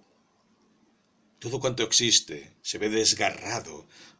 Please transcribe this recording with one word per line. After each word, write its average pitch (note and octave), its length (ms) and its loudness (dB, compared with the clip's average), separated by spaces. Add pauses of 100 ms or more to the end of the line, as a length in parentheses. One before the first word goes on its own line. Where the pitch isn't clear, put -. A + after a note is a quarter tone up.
(1400)
Todo B2+ 220 -6
cuanto B2 220 0
existe G#2+ 800 2
se - 160 -8
ve G#2+ 120 -2
desgarrado G#2 1000 0 (320)